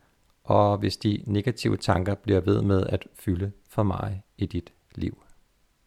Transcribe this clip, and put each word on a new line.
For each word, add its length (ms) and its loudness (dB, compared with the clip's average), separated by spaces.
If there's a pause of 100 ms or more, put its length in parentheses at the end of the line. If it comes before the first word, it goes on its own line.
(440)
og 340 2
hvis 200 -2
de 300 -2
negative 500 -2
tanker 380 0
bliver 240 2
ved 220 2
med 260 2
at 260 -4
fylde 380 -4 (180)
for 140 0
meget 380 -2 (160)
i 80 -4
dit 280 -6 (220)
liv. 280 -6 (640)